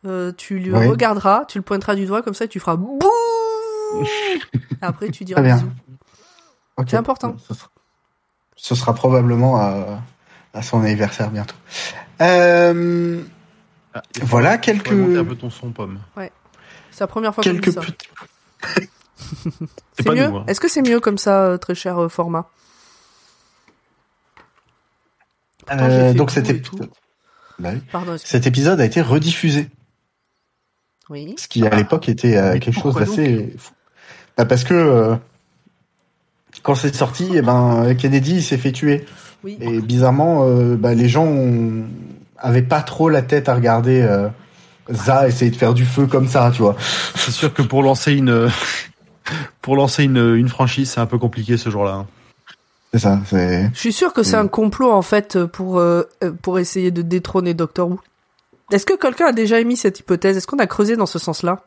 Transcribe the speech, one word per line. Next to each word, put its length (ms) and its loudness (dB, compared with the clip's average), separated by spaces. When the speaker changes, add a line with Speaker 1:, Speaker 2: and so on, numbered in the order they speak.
Speaker 1:
euh, 280 -6
tu 240 -8
lui 140 -4
Speaker 2:
Oui. 140 4
Speaker 1:
regarderas, 600 2
tu 120 -10
le 40 -6
pointeras 340 -2
du 100 -2
doigt, 160 -2
comme 120 -8
ça, 140 -6
tu 120 -10
feras 160 -2
bouh ! 220 -6
Speaker 3:
<laughs> 880 -6
Speaker 1:
Après, 300 -6
tu 140 -12
diras 180 -4
Speaker 2:
Très 60 4
bien. 80 4
Speaker 1:
bisous. 140 -2
Speaker 2:
Ok. 120 -4
Speaker 1:
C'est 60 0
important. 400 -4
Speaker 2:
Ce 80 -14
sera, 140 -20
ce 180 -6
sera 200 -2
probablement 640 2
à, 420 -4
à 80 -10
son 200 0
anniversaire 480 -2
bientôt. 260 -10
Euh, 960 2
Speaker 3:
Ah, 80 -12
Speaker 2:
voilà 320 2
Speaker 3:
il 60 -2
faudrait 0 -
Speaker 2:
quelques 320 -2
Speaker 3:
monter 260 4
un 60 0
peu 120 -6
ton 140 -10
son, 220 -14
Pomme. 260 -12
Speaker 1:
Ouais. 160 -14
C'est 100 -8
la 60 -4
première 260 -4
fois 100 -2
qu'on 60 2
Speaker 2:
quelques 180 0
Speaker 1:
dit 60 0
ça. 80 -8
Speaker 2:
petits 260 -14
Speaker 3:
<laughs> 260 -6
C'est 320 -12
Speaker 1:
C'est 60 -4
Speaker 3:
pas 100 2
Speaker 1:
mieux ? 140 2
Speaker 3:
nous, 100 -4
hein. 100 -10
Speaker 1:
Est-ce 120 -4
que 80 0
c'est 120 -2
mieux 180 2
comme 200 -2
ça, 240 2
euh, 160 0
très 160 -8
cher, 280 -6
euh, 60 -2
format ? 400 -6
Pourtant, 240 0
j'ai 60 4
Speaker 2:
Euh, 160 6
Speaker 1:
fait 20 4
Speaker 2:
donc 140 2
Speaker 1:
tout 60 -6
Speaker 2:
cet 140 0
Speaker 1:
et 80 0
Speaker 2:
épisode, 220 -12
Speaker 1:
tout. 40 -20
Speaker 2:
bah 160 -8
oui. 60 -8
Speaker 1:
Pardon, 220 -8
excuse. 160 -12
Speaker 2:
Cet 160 0
épisode 340 2
a 40 4
été 180 0
rediffusé. 680 0
Speaker 1:
Oui. 280 -14
Speaker 2:
Ce 100 -14
qui, 180 0
à 100 0
l'époque, 320 0
était, 280 0
euh, 180 2
Speaker 3:
Mais 60 0
Speaker 2:
quelque 140 -2
chose 80 -4
Speaker 3:
pourquoi 100 0
Speaker 2:
d'assez 380 0
Speaker 3:
donc ? 160 -12
Speaker 2:
fou. 140 -20
Bah, 80 2
parce 200 2
que, 100 2
euh, 420 4
quand 120 0
c'est 200 -2
sorti, 400 -2
eh 80 4
ben, 520 4
Kennedy, 420 0
il 60 0
s'est 160 -2
fait 140 -2
tuer. 320 0
Speaker 1:
Oui. 160 -12
Speaker 2:
Et 200 -2
bizarrement, 680 2
euh, 300 4
bah, 180 2
les 140 4
gens 160 2
ont, 600 0
avaient 240 2
pas 200 0
trop 260 0
la 140 4
tête 260 0
à 60 2
regarder, 480 4
euh, 260 2
Za 380 2
essayer 220 2
de 60 -8
faire 180 2
du 100 4
feu 220 2
comme 220 2
ça, 260 4
tu 80 0
vois. 140 4
Speaker 3:
C'est 180 -2
sûr 200 -2
que 100 0
pour 200 2
lancer 300 2
une, 360 4
<laughs> 580 -14
pour 140 0
lancer 280 2
une, 320 4
une 120 4
franchise, 440 0
c'est 80 -4
un 60 0
peu 120 -2
compliqué 380 -2
ce 140 -4
jour-là, 240 -2
hein. 120 -10
Speaker 2:
C'est 80 4
ça, 260 2
c'est 480 0
Speaker 1:
Je 40 -12
suis 140 -2
sûr 200 0
que 100 0
c'est 140 2
Speaker 2:
Mm. 100 2
Speaker 1:
un 20 -2
complot, 440 0
en 100 4
fait, 440 0
pour, 320 -4
euh, 260 2
euh, 60 -2
pour 180 -2
essayer 320 -2
de 120 -4
détrôner 500 -2
Doctor 380 -2
Who. 100 -6
Est-ce 140 2
que 100 2
quelqu'un 300 0
a 60 4
déjà 280 2
émis 160 0
cette 240 -2
hypothèse ? 360 0
Est-ce 100 -6
qu'on 120 -6
a 80 2
creusé 300 0
dans 100 0
ce 120 -8
sens-là ? 480 -4